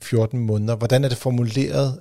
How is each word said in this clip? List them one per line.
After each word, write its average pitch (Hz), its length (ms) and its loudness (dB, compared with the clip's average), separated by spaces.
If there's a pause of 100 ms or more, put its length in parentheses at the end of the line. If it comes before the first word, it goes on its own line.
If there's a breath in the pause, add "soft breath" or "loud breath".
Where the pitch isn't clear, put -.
fjorten 113 380 0
måneder? 107 360 0
Hvordan 123 280 2
er 139 60 0
det 123 80 -2
formuleret? 131 840 0